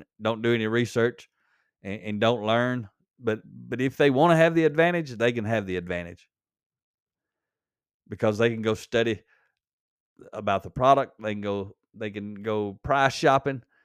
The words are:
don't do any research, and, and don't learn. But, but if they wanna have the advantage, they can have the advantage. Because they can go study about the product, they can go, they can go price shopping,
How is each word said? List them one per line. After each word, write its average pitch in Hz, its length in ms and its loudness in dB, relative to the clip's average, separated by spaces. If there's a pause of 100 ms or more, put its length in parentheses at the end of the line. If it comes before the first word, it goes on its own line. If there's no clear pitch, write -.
(220)
don't 110 200 -2
do 117 120 2
any 110 140 0
research, 117 640 0 (520)
and, 101 200 -10
and 104 200 -6
don't 113 240 2
learn. 120 420 0 (320)
But, 110 240 -4
but 120 380 -10
if 131 160 -2
they 143 120 6
wanna 160 280 4
have 165 180 4
the 165 80 4
advantage, 160 480 0
they 117 220 0
can 117 100 -4
have 107 220 -2
the 92 100 -4
advantage. 87 540 -8 (1800)
Because 107 300 -2
they 117 140 2
can 113 100 -6
go 110 120 0
study 113 460 -2 (1120)
about 101 320 -2
the 95 60 -14
product, 131 520 2
they 107 120 -4
can 104 80 -6
go, 101 340 -4 (180)
they 107 180 -8
can 104 240 -10
go 104 480 -4
price 135 300 2
shopping, 135 500 0 (220)